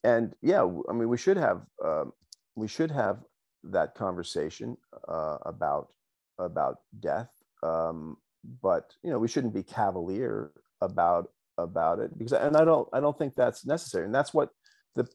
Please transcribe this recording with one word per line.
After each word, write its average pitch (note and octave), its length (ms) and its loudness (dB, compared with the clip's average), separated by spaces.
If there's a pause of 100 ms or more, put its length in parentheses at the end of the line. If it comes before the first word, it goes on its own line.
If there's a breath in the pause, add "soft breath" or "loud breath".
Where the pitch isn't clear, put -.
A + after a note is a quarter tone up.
And A#2 380 2
yeah, E3+ 160 4
w-, F2+ 320 2
I F2+ 40 -2
mean, A#2 160 0
we A#2+ 80 2
should F#3+ 200 4
have, G#2 240 2 (220)
um, D#2 300 -2 (420)
we A2 120 -4
should D#3+ 240 -2
have A2 280 0 (440)
that F2 320 0
conversation, F2+ 800 -4 (300)
uh, D#2 380 -4
about, D2 440 -2 (480)
about D#2+ 400 -2 (220)
death. F2 300 -4 (340)
Um, E2 540 -4 (440)
but, - 320 0 (100)
you F3 60 -6
know, C3 100 0
we A2+ 80 2
shouldn't A#2 260 -2
be G2 100 -4
cavalier G2 880 -4 (280)
about, F2 520 2 (260)
about E2 420 0
it - 180 -6
because, A#2 140 -6
and D3 240 2
I D#3 80 8
don't, D#3+ 300 4
I C3 80 2
don't D3 160 0
think C#3 180 -4
that's B2 300 2
necessary. B2+ 400 -2
And G#2+ 100 -2
that's C#3+ 180 2
what D3 180 2 (440 soft breath)
the - 200 0